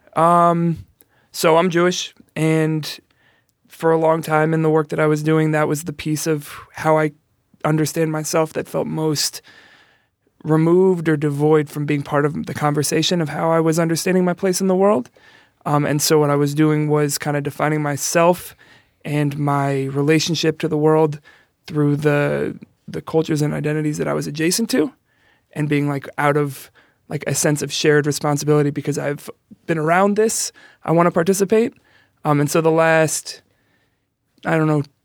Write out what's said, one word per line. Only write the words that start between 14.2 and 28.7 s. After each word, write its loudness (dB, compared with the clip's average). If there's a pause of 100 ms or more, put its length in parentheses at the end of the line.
my 0
place -2
in 0
the 2
world. 2 (560)
Um, 0
and 0
so 4
what 2
I 2
was 0
doing 2
was 0
kinda -4
defining -2
myself 0 (480)
and -2
my -2
relationship 0
to -4
the -2
world 2 (460)
through 0
the, -2 (300)
the -8
cultures -2
and -2
identities -4
that -4
I -4
was -4
adjacent -2
to, 0 (600)
and -4
being, 0
like, -6 (120)
out 2
of, -4 (400)
like, -8
a -2
sense 0
of -8
shared 2
responsibility 0
because -4